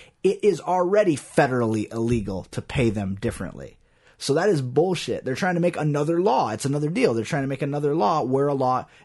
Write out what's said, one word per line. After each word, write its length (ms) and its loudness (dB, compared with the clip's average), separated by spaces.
it 220 0
is 160 4
already 560 2
federally 760 0
illegal 600 -2
to 100 -8
pay 280 0
them 300 -4
differently. 560 -8
So 160 0
that 160 2
is 120 2
bullshit. 640 0
They're 100 -2
trying 220 0
to 40 0
make 160 2
another 440 0
law. 300 2
It's 160 -6
another 240 -2
deal. 220 2
They're 120 0
trying 180 -2
to 60 -4
make 140 -4
another 340 -2
law 260 2
where 240 0
a 80 0
law, 320 0